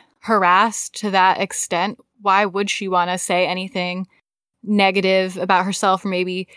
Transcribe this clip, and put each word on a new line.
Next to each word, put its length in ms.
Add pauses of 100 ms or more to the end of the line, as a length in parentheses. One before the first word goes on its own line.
(200)
harassed 800
to 120
that 300
extent, 580 (220)
why 240
would 240
she 180
wanna 300
say 300
anything 600 (560)
negative 760
about 280
herself, 400
or 40
maybe 480